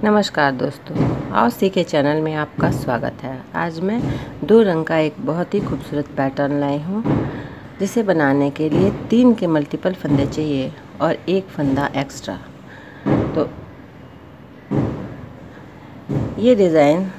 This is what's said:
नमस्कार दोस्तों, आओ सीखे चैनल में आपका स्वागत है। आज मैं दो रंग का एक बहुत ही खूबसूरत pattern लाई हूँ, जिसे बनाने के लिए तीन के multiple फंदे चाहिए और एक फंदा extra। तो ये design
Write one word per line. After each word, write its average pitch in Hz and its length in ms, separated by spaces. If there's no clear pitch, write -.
नमस्कार 202 480
दोस्तों, - 800
आओ 233 180
सीखे 190 340
चैनल 151 380
में 156 140
आपका 147 360
स्वागत 123 500
है। 131 220
आज 165 240
मैं 196 400
दो 220 180
रंग 165 240
का 165 120
एक 156 220
बहुत 170 340
ही 208 60
खूबसूरत 147 480
pattern 139 520
लाई 143 180
हूँ, 196 520
जिसे 202 240
बनाने 143 480
के 156 180
लिए 147 220
तीन 240 420
के 190 140
multiple 156 460
फंदे 143 320
चाहिए 143 480
और 165 160
एक 190 160
फंदा 139 500
extra। - 440
तो - 420
ये 247 140
design 170 640